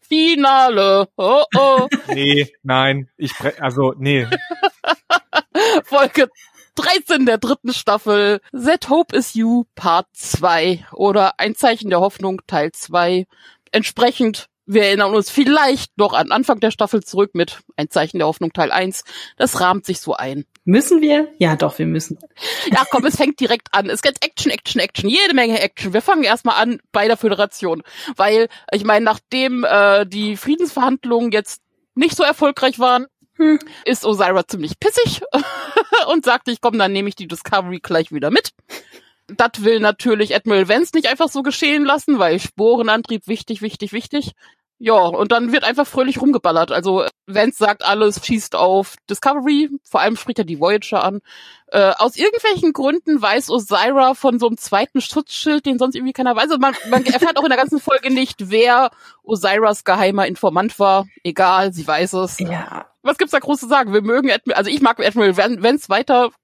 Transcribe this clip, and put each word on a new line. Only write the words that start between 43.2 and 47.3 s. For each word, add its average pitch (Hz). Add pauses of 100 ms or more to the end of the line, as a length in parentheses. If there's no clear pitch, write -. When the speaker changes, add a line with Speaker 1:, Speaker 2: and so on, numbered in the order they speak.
Speaker 1:
wichtig, 214
wichtig, 214
wichtig. 269 (500)
Ja, 226
und 190
dann 233
wird 285
einfach 254
fröhlich 262
rumgeballert. 170
Also 180 (220)
Vance 208